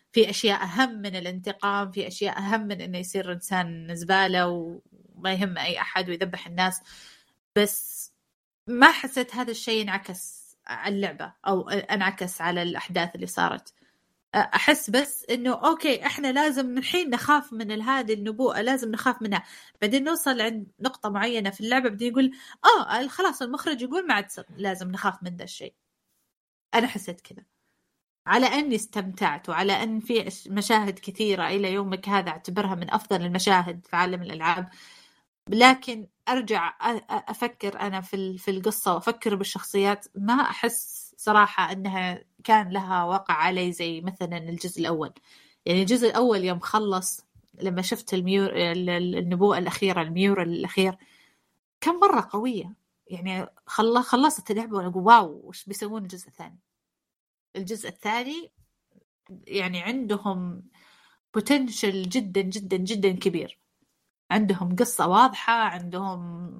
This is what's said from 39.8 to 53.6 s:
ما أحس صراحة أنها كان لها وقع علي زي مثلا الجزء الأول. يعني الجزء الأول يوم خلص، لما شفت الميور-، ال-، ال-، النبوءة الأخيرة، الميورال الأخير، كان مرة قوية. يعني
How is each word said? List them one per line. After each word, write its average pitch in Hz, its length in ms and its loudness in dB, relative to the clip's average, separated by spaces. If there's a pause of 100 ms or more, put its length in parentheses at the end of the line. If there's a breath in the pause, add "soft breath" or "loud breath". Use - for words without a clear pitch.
ما 196 180 0
أحس - 760 -2 (100)
صراحة 208 540 4
أنها 190 520 -4 (200)
كان 214 260 4
لها 185 340 0
وقع 180 300 0
علي 180 380 2
زي 170 300 -4
مثلا 175 360 -6
الجزء 170 440 -6
الأول. 165 320 -2 (520 soft breath)
يعني 180 160 4
الجزء 226 280 4
الأول 226 340 4
يوم 180 160 0
خلص، 196 640 -2 (360)
لما 185 200 -2
شفت 208 320 -4
الميور-، 190 420 2
ال-، 175 340 0
ال-، 180 260 0
النبوءة 180 420 2
الأخيرة، 180 440 0
الميورال 175 480 2
الأخير، 185 460 0 (840 soft breath)
كان 339 140 2
مرة 359 360 4
قوية. 208 420 -4 (340)
يعني 185 380 -6 (200)